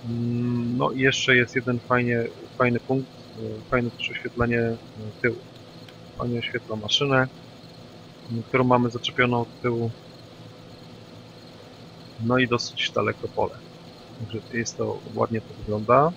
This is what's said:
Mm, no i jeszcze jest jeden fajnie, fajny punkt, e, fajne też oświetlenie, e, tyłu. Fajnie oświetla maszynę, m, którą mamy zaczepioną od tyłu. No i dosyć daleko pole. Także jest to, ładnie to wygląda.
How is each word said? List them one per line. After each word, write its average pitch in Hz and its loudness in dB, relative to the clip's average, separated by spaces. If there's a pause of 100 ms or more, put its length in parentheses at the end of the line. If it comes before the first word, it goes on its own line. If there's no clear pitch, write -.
Mm, 120 0
no 143 4
i 131 -4
jeszcze 131 4
jest 123 4
jeden 123 2
fajnie, 120 2 (340)
fajny 120 4
punkt, 131 0
e, 110 -10
fajne 120 2
też - -8
oświetlenie, 120 0
e, 117 2 (440)
tyłu. 117 2 (800)
Fajnie 120 -2
oświetla 113 -4
maszynę, 131 2 (1040)
m, 113 -4
którą 127 4
mamy 123 6
zaczepioną 120 2
od - -8
tyłu. 117 0 (2250)
No 123 4
i 127 4
dosyć - 0
daleko 107 -2
pole. - -2 (640)
Także 110 -8 (140)
jest 117 -4
to, 107 -2 (160)
ładnie 113 0
to - -16
wygląda. 110 4